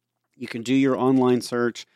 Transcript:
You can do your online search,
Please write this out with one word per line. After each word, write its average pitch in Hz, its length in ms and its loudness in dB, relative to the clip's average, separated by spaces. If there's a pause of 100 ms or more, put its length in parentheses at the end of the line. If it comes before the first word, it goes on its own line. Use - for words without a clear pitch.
(360)
You 120 120 -14
can 117 140 -10
do 120 120 -2
your 135 220 2
online 127 440 2
search, 120 560 -4